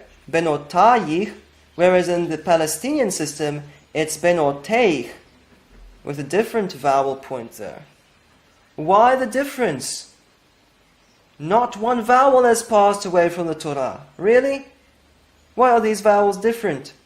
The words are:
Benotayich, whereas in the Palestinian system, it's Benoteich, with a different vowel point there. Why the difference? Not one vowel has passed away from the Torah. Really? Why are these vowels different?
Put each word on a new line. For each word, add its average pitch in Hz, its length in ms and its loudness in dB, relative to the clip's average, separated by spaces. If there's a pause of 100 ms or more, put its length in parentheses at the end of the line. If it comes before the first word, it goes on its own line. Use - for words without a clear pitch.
(300)
Benotayich, 170 1040 0 (420)
whereas 180 320 4
in 175 220 -2
the 160 80 -4
Palestinian 185 760 -2
system, 147 520 -6 (300)
it's 156 240 -4
Benoteich, 170 920 0 (920)
with 143 160 -10
a 147 40 -8
different 208 500 -2
vowel 135 420 0
point 127 380 -12
there. 95 300 -16 (920)
Why 208 400 4
the 262 100 -2
difference? 233 880 -6 (1300)
Not 202 380 -2
one 233 240 -2
vowel 254 420 4
has 233 200 2
passed 202 420 2
away 175 240 2
from 175 180 -6
the 160 80 -6
Torah. 139 460 -6 (160)
Really? 254 500 0 (880)
Why 247 160 4
are 233 100 4
these 214 200 -2
vowels 202 360 4
different? 190 560 -4 (120)